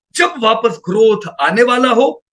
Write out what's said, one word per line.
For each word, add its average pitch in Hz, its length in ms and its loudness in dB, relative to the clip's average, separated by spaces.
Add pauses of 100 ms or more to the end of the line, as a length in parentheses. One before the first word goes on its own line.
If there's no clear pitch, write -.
(140)
जब 349 240 -2
वापस 226 480 -2
ग्रोथ 208 420 0 (120)
आने 180 220 0
वाला 254 260 2
हो, 240 440 0